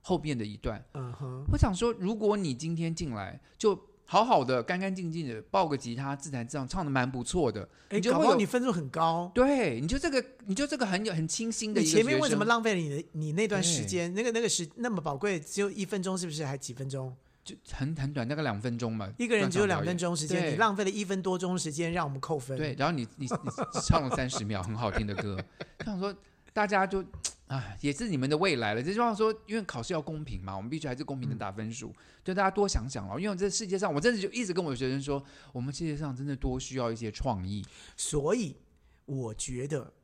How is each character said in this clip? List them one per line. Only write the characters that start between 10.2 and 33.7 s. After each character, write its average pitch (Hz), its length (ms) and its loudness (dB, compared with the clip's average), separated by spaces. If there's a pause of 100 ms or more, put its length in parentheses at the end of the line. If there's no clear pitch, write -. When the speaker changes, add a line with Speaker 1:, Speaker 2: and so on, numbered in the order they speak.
Speaker 1:
你 196 80 -2
就 277 140 0
这 294 100 -2
个 247 80 2
很 190 200 0
有， 202 80 -2
很 160 120 0
清 226 240 -2
新 214 240 -4
的 202 60 4
一 214 60 6
个 156 40 4
学 214 80 6
生。 220 40 10
Speaker 2:
你 - 20 6
前 269 100 4
面 - 80 4
为 294 60 4
什 220 100 4
么 208 60 2
浪 233 180 4
费 220 120 2
了 180 60 2
你 156 100 0
的， 143 240 -4
你 156 180 -4
那 208 160 2
段 190 160 2
时 170 220 2
间？ 175 280 0
Speaker 1:
对。 202 80 0
Speaker 2:
那 247 80 2
个， 226 80 0
那 240 40 2
个 220 80 2
时， 165 260 0
那 240 140 -2
么 196 100 0
宝 151 160 -2
贵， 185 240 0
只 170 220 -4
有 202 100 0
一 196 140 -4
分 190 180 -2
钟， 185 140 0
是 180 80 -4
不 165 60 -6
是？ 151 120 -4
还 139 140 -2
几 131 160 -10
分 135 160 -8
钟？ 131 260 -6 (280)
Speaker 1:
就 - 120 -14 (160)
很， 147 240 -2
很 139 180 -2
短， 120 140 -2
大 147 80 -2
概 156 80 -2
两 107 180 -2
分 120 160 -2
钟 117 160 -2
嘛， 101 240 -4
Speaker 2:
一 240 100 -2
个 226 80 4
人 196 140 4
只 180 100 2
有 208 60 6
两 165 180 2
分 175 140 0
钟 175 180 0
时 151 120 -2
间， 180 100 2
Speaker 1:
断 180 40 2
肠 - 0 -
表 170 40 2
演。 151 60 0
对。 - 0 -
Speaker 2:
你 160 80 0
浪 214 160 4
费 208 80 0
了 190 60 2
一 208 160 -2
分 190 160 -2
多 185 160 0
钟 180 200 0
时 165 140 -2
间 165 220 -2
让 175 120 0
我 143 40 -2
们 135 100 -4
扣 156 180 -2
分。 131 200 -4
Speaker 1:
对， 151 200 -2
然 139 80 2
后 170 80 2
你， 120 220 -2
你， 131 100 -6
你 - 560 -4
唱 - 220 6
了 123 100 0
三 127 160 0
十 120 140 -4
秒 101 180 -2
很 107 140 -4
好 110 160 0
听 104 160 0
的 101 80 -2
歌。 101 260 -4 (180)
Speaker 2:
<laughs> - 260 -14
Speaker 1:
想 208 120 -4
说 196 160 -2 (400)
大 208 140 2
家 196 180 4
就， 190 180 -2 (440)
啊， 104 340 -4
也 143 100 2
是 220 180 -2
你 170 60 0
们 131 140 2
的 151 80 4
未 170 200 4
来 107 180 2
了。 120 80 -2
就 175 100 -2
希 214 60 0
望 233 160 2
说， 220 180 4 (140)
因 208 80 -4
为 226 80 0
考 120 180 -6
试 147 100 -6
要 165 80 0
公 151 240 -6
平 101 200 -8
嘛， 98 120 -6
我 95 60 -6
们 113 80 -8
必 156 80 -4
须 151 100 -6
还 123 80 -2
是 143 80 -8
公 139 160 -6
平 123 100 -4
的 131 60 -2
打 101 160 -6
分 110 220 -6
数。 113 140 -10
Speaker 2:
嗯。 120 80 -14 (280)
Speaker 1:
就 185 80 -2
大 196 120 2
家 190 80 4
多 202 160 2
想 127 200 -2
想 104 200 -6
了， 107 120 -4
因 196 80 -2
为 202 80 -2
这 190 140 0
世 220 160 -2
界 190 140 -2